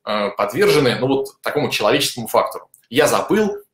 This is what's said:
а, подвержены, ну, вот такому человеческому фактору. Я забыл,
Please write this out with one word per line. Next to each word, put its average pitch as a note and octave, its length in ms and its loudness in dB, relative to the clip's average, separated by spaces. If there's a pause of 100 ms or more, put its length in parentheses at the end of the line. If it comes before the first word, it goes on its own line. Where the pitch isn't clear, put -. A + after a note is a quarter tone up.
а, G#2+ 280 -2
подвержены, C3+ 680 2
ну, B2+ 80 0
вот C3+ 340 -4
такому C3 280 -2
человеческому A2+ 580 -2
фактору. - 400 -2 (220)
Я D3 180 4
забыл, G#3 480 0 (180)